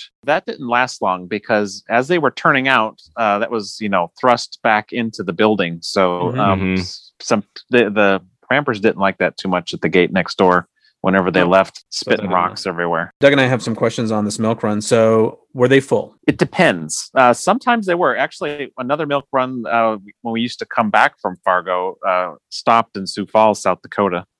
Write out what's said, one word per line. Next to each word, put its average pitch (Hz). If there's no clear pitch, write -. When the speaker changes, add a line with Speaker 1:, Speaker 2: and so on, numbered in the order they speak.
Speaker 1:
That 156
didn't 147
last 123
long 92
because 104
as 123
they 175
were 147
turning 135
out, 110
uh, 104
that 110
was, 107
you 107
know, 90
thrust -
back 107
into 113
the 90
building. 95
So, -
Speaker 2:
Mm-hmm. 123
Speaker 1:
um, 98
Speaker 3:
Mm-hmm. 92
Speaker 1:
s-, -
some, 107
the, 120
the 98
rampers 131
didn't 107
like 95
that 90
too -
much 90
at 87
the 85
gate 85
next 87
door. 90
Whenever 92
they 90
Speaker 2:
Oh, 85
Speaker 1:
left, 95
Speaker 2:
so -
that -
Speaker 1:
spitting 104
Speaker 2:
didn't 90
Speaker 1:
rocks 90
Speaker 2:
matter. 90
Speaker 1:
everywhere. 85
Speaker 2:
Doug 139
and 139
I 131
have 123
some 113
questions 113
on 107
this 104
milk 113
run. 104
So 110
were 123
they 135
full? -
Speaker 1:
It -
depends. 101
Uh, 123
sometimes 226
they 175
were. 151
Actually, 147
another 143
milk 143
run, 127
uh, 110
when 117
we 113
used 117
to 113
come 110
back 123
from 92
Fargo, 90
uh, 90
stopped -
in 95
Sioux 101
Falls, 110
South 92
Dakota. 90